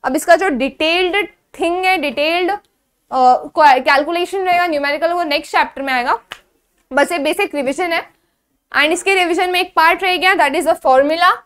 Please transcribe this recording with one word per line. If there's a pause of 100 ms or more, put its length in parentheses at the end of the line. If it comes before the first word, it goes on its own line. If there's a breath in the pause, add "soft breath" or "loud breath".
अब
इसका
जो
डिटेल्ड (260)
थिंग
है,
डिटेल्ड,
अ, (1000)
कैलकुलेशन
रहेगा,
न्यूमेरिकल,
वो
नेक्स्ट
चैप्टर
में
आएगा। (760)
बस
ये
बेसिक
रिवीजन
है। (680)
And
इसके
रिवीजन
में
एक
पार्ट
रह
गया,
that
is
the
formula। (140)